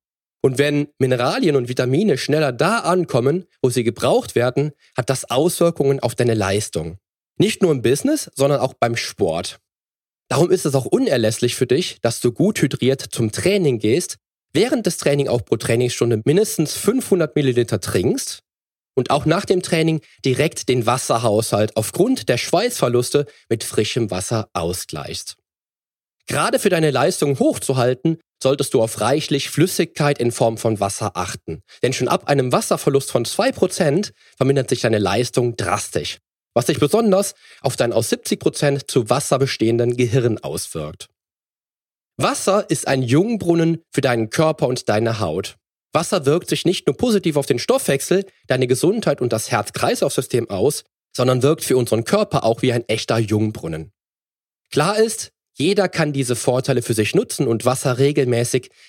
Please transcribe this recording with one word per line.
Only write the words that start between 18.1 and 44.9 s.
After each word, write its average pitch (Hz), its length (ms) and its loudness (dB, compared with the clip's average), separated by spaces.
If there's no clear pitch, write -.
und - 140 0
auch 147 140 2
nach 165 200 2
dem 185 180 0
Training 160 380 0
direkt 139 440 0
den 123 180 0
Wasserhaushalt 113 880 0
aufgrund - 520 0
der 151 80 2
Schweißverluste 143 880 0
mit 120 140 -2
frischem 110 480 -2
Wasser 101 420 -4
ausgleichst. - 840 -8
Gerade 208 320 0
für 208 100 0
deine 160 220 4
Leistung 139 480 2
hochzuhalten, 135 800 0
solltest - 320 0
du 120 80 4
auf - 180 -2
reichlich 143 500 0
Flüssigkeit 156 680 0
in 120 140 0
Form 113 260 0
von 110 220 0
Wasser 98 360 -4
achten. 87 460 -8
Denn 120 100 2
schon 127 160 -2
ab - 200 0
einem 135 220 2
Wasserverlust 147 600 0
von 123 140 0
zwei 240 280 0
Prozent 180 600 0
vermindert 135 320 2
sich - 120 0
deine 110 180 2
Leistung 117 580 0
drastisch, - 640 -4
was 117 120 0
sich 160 140 0
besonders 202 540 2
auf - 160 -2
dein 120 160 0
aus 113 180 0
siebzig - 300 -4
Prozent - 500 -2
zu 120 200 0
Wasser 135 280 0
bestehenden 120 580 0
Gehirn 120 420 0
auswirkt. 78 680 -10
Wasser 208 520 0
ist - 180 -2
ein 135 160 2
Jungbrunnen 170 880 2
für 139 120 -2
deinen 120 260 0
Körper 156 400 0
und 127 220 -4